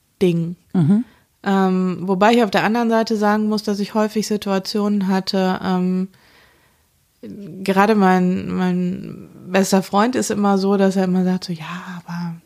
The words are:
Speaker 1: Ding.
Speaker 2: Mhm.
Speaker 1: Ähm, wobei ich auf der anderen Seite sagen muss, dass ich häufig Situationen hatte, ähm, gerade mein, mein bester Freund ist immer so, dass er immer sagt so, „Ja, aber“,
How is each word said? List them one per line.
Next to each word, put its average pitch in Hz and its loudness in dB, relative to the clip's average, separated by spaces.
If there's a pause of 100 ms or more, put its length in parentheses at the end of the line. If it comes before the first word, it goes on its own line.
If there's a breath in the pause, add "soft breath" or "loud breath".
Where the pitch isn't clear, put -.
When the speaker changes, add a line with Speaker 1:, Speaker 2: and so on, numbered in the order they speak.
(220)
Speaker 1:
Ding. 170 0 (160)
Speaker 2:
Mhm. 196 2 (380 soft breath)
Speaker 1:
Ähm, 185 0
wobei 196 2
ich 240 6
auf 196 0
der 175 0
anderen 226 0
Seite 226 0
sagen 208 2
muss, 214 -2
dass 202 -2
ich 202 -4
häufig 214 0
Situationen 202 -2
hatte, 190 0
ähm, 185 -2 (1500 soft breath)
gerade 196 4
mein, 185 2
mein 180 -4 (200)
bester 190 2
Freund 226 0
ist 208 -2
immer 202 0
so, 196 0
dass 190 2
er 190 0
immer 185 0
sagt 185 -2
so, 180 -8
„Ja, 170 -14
aber“, 170 -8